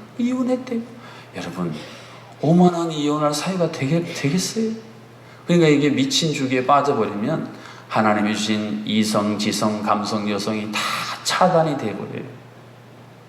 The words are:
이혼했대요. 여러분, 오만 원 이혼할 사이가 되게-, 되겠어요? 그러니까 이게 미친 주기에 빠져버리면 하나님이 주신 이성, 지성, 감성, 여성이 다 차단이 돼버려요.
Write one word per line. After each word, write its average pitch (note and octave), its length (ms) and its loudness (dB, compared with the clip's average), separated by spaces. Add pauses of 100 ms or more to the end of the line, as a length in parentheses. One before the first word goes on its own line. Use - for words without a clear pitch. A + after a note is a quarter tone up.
(180)
이혼했대요. B3 640 -2 (560)
여러분, F2 360 -6 (680)
오만 F3+ 340 6
원 E3+ 180 -2
이혼할 D3 420 0
사이가 F3 380 -2
되게-, D#3 300 0
되겠어요? F#3 680 -2 (760)
그러니까 E3+ 220 6
이게 C#3+ 220 6
미친 C3+ 420 2
주기에 C3 340 0
빠져버리면 C3 840 2 (360)
하나님이 G#2+ 480 2
주신 G#2+ 500 -2
이성, G#2+ 520 0
지성, G#2+ 440 0
감성, G#2 480 -2
여성이 G#2+ 400 -4
다 G#2+ 100 -4 (440)
차단이 D#3+ 540 2
돼버려요. A2 460 -6 (1040)